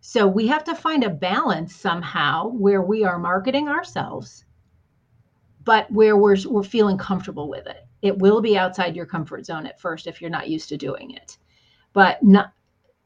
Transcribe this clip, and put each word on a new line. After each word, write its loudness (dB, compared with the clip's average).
So 0
we 0
have 0
to -6
find -2
a -4
balance -4
somehow -4
where 2
we 0
are -2
marketing -2
ourselves -10
but 2
where 6
we're, 6
we're 0
feeling 0
comfortable -8
with -12
it. -18
It 0
will 4
be 2
outside -4
your -10
comfort -10
zone -10
at -18
first -10
if -16
you're -12
not -8
used -8
to -10
doing -10
it. -20
But 4
not, 6